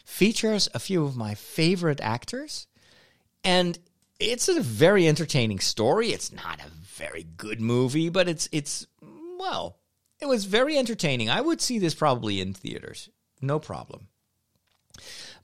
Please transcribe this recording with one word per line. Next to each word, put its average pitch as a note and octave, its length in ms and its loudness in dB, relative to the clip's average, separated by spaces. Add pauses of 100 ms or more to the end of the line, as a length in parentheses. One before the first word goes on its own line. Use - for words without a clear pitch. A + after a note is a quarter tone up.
features G#3+ 680 2
a - 60 -4
few F3 260 0
of C3+ 120 -4
my G#2+ 180 -4
favorite E3 680 0
actors, F3 680 -6 (760)
and F3+ 340 4 (440)
it's A#3 280 0
a E4+ 120 4
very D#3+ 480 6
entertaining C3+ 500 2
story. F3+ 520 2
It's G2 220 -6
not E2 280 -10
a D#2 100 -16
very D#2+ 560 -14 (100)
good G#2+ 240 -8
movie, B2+ 480 2
but F3 200 2
it's, D#3+ 240 -4
it's, - 340 -6 (500)
well, A#2+ 420 -6 (440)
it C#4+ 60 -4
was A#3 160 2
very C4 340 2
entertaining. D3+ 500 0
I E3 120 2
would D#4+ 200 0
see A#3 200 -2
this E3 160 0
probably A2 440 2
in F#2+ 140 -4
theaters, - 560 -12 (300)
no C#3 180 -2
problem. - 480 -10 (1400)